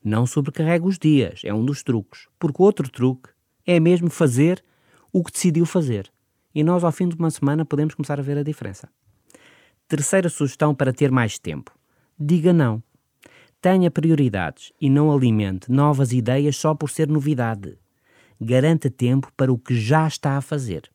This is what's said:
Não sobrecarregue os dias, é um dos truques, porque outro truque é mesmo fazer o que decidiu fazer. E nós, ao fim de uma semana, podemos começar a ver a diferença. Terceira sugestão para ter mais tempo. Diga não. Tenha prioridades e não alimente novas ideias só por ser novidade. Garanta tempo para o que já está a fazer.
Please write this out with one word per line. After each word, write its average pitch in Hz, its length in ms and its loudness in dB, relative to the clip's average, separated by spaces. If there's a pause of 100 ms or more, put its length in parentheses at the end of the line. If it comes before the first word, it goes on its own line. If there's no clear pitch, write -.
Não 110 220 0
sobrecarregue 156 600 -2
os 190 120 -2
dias, 143 460 2
é 101 80 -6
um 107 100 0
dos 139 200 -4
truques, - 440 -6 (120)
porque 160 240 0
outro 190 280 2
truque 127 380 -2 (380)
é 175 120 4
mesmo 170 300 4
fazer 151 560 0 (480)
o 180 100 0
que - 80 -8
decidiu 170 360 0
fazer. 127 440 -4 (440)
E 151 100 0
nós, 175 180 2
ao 170 80 2
fim 180 160 -2
de 170 100 -4
uma 165 140 0
semana, 147 360 -2
podemos 151 280 -2
começar 143 240 -6
a 143 40 -6
ver 143 160 -4
a 147 40 -4
diferença. 127 460 -10 (1000)
Terceira 170 420 -2
sugestão 151 460 -2
para 131 180 -2
ter 139 180 0
mais 123 280 -2
tempo. 73 340 -12 (460)
Diga 160 340 2
não. 120 300 2 (800)
Tenha 180 300 2
prioridades 135 920 0
e 131 80 0
não 147 240 4
alimente 107 580 0
novas 139 420 2
ideias 127 440 0
só 156 180 -2
por 147 160 -6
ser 156 180 -2
novidade. 123 680 -4 (640)
Garanta 135 480 2
tempo 127 480 0
para 131 160 2
o 120 60 0
que 120 200 -2
já 147 300 2
está 139 280 -4
a 139 40 -2
fazer. 123 540 -8